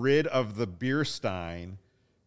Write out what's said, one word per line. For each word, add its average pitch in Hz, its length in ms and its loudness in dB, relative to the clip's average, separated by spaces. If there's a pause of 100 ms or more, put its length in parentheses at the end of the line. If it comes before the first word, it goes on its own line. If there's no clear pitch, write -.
rid 143 260 4
of 117 300 0
the 113 100 0
beer 127 380 0
stein 90 760 -6 (480)